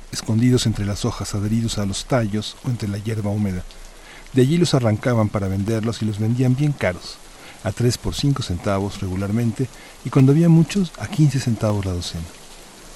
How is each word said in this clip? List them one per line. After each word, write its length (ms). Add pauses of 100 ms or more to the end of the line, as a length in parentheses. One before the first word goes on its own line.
(120)
escondidos 540
entre 220
las 180
hojas 300
adheridos 420
a 80
los 200
tallos 500 (100)
o 40
entre 180
la 100
hierba 320
húmeda. 340 (680)
De 100
allí 120
los 180
arrancaban 540
para 220
venderlos 520
y 40
los 120
vendían 380
bien 160
caros, 460 (480)
a 80
tres 240
por 180
cinco 260
centavos 600
regularmente, 640 (380)
y 40
cuando 220
había 160
muchos, 520
a 80
quince 300
centavos 480
la 60
docena. 320 (720)